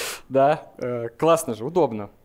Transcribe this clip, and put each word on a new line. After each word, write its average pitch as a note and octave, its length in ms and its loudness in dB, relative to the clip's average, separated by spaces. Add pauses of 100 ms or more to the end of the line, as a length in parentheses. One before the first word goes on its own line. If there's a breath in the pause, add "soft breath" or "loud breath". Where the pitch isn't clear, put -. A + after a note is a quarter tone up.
(280 loud breath)
Да, C#3 500 2
э, A#2+ 380 -6
классно D#3+ 380 2
же, G#2+ 100 -8
удобно. B2+ 460 0 (140)